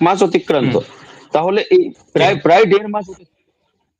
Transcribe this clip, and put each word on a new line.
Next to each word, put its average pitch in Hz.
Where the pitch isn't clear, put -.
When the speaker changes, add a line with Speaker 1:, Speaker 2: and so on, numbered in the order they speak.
Speaker 1:
মাস 185
অতিক্রান্ত। 160
Speaker 2:
হুম। -
Speaker 1:
তাহলে 185
এই 185
প্রায়, 165
Speaker 2:
হুম। 185
Speaker 1:
প্রায় 180
দেড় 202
মাস 208
অতিক্রান্ত। -